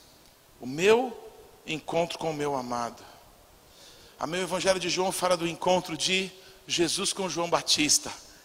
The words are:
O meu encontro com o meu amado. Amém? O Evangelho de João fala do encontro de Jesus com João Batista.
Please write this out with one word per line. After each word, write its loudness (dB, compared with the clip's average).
O -12
meu 4
encontro -2
com -2
o -4
meu -2
amado. -4
Amém? -4
O -2
Evangelho 2
de -2
João 0
fala 2
do -2
encontro 0
de 0
Jesus 0
com -4
João -2
Batista. 2